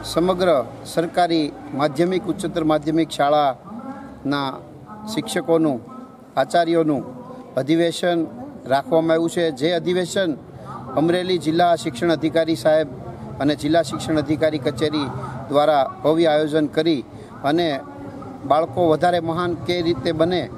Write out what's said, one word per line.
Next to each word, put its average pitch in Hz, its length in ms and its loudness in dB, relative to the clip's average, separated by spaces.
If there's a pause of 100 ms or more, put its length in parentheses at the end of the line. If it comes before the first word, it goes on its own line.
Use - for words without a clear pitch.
સમગ્ર 175 600 2 (220)
સરકારી 165 640 0 (220)
માધ્યમિક, 156 520 0
ઉચ્ચતર 170 380 -2
માધ્યમિક 156 460 2
શાળાના 147 1500 -2 (540)
શિક્ષકોનું, 160 680 0 (560)
આચાર્યોનું 156 840 2 (340)
અધિવેશન 165 720 2 (400)
રાખવામાં 160 480 2
આવ્યું 165 160 2
છે. 165 200 0
જે 147 220 0
અધિવેશન 175 600 0 (600)
અમરેલી 180 420 2
જિલ્લા 165 380 2
શિક્ષણ 165 360 -2
અધિકારી 160 440 0
સાહેબ 156 320 2 (520)
અને 143 140 2
જિલ્લા 151 280 2
શિક્ષણ 160 340 -2
અધિકારી 151 420 0
કચેરી 151 480 -2 (420)
દ્વારા 143 420 4 (140)
ભવ્ય 160 220 4
આયોજન 151 400 2
કરી 156 380 0 (400)
અને 151 360 0 (680)
બાળકો 165 420 2
વધારે 170 320 4
મહાન 165 340 -2
કઈ 175 280 -2
રીતે 170 300 0
બને 160 440 0